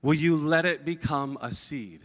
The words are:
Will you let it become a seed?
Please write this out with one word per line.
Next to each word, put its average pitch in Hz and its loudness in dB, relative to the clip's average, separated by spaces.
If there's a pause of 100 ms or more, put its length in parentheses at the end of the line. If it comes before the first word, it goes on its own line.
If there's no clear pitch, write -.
Will 143 4
you 160 4
let 160 2
it 147 -2
become 139 -4
a 117 -6
seed? 101 -6